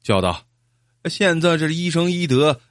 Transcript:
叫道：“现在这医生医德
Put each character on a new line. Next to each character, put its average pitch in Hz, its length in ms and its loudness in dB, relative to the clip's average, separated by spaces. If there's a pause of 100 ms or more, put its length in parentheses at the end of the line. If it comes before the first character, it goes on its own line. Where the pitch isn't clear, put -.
叫 95 200 0
道 90 220 -4 (600)
：“现 175 340 0
在 165 200 2
这 156 100 -2
医 170 220 -4
生 170 200 0
医 175 160 -2
德 139 320 2 (120)